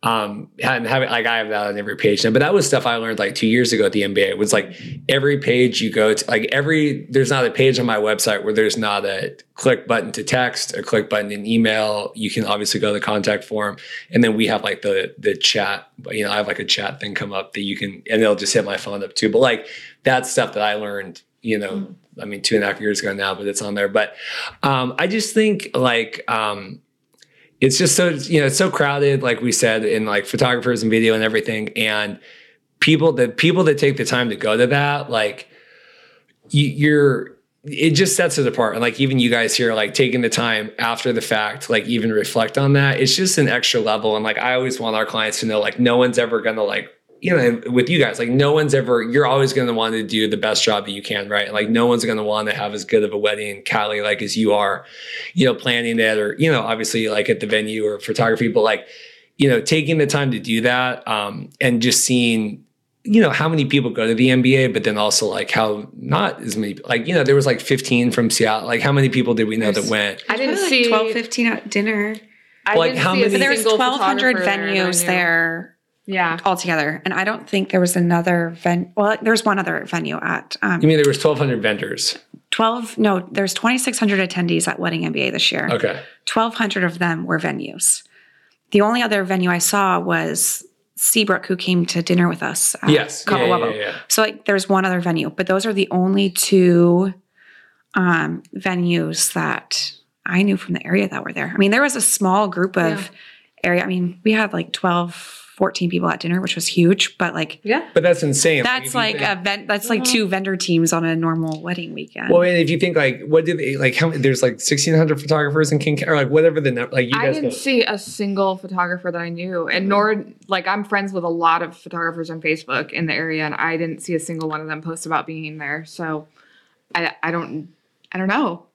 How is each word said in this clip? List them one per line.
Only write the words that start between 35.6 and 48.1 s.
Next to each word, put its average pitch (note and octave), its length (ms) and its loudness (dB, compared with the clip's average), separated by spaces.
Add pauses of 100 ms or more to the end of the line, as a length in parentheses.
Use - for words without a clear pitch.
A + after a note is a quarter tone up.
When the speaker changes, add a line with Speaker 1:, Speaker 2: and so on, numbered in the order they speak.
Speaker 1:
y-, C#3+ 320 0
you're, D3 600 2 (280)
it - 260 -2
just E3+ 260 2
sets E3+ 220 0
it C3 80 2
apart. A2 280 0
And, A2+ 80 -4
like, A#2+ 180 -2
even C3+ 180 2
you A#2 120 4
guys A#2 240 0
here, A#2 200 2
like, G#2+ 200 0
taking B2+ 260 2
the A#2 80 0
time A2 500 -2
after A#2 340 -2
the A2+ 100 -2
fact, G#2+ 460 -4
like, A2 180 0
even A#2 260 0
reflect G#2+ 460 0
on C#3 160 4
that, C#3 260 2
it's C3 160 2
just F#3 220 0
an C3+ 100 4
extra A#2+ 320 0
level. G#2+ 360 0
And, G#2+ 80 -4
like, A2 140 -2
I B2+ 160 0
always B2+ 240 -2
want A2+ 180 -2
our A2 100 0
clients G#2+ 340 -2
to A2+ 60 -2
know, G#2+ 140 0
like, G#2 180 -2
no A#2+ 180 4
one's B2 220 2
ever A#2 220 0
gonna, A2 240 -2
like, G2+ 260 -4 (320)
you F3+ 120 0
know, A#2+ 280 2 (100)
with B2 160 2
you E3+ 100 2
guys, A#2 200 2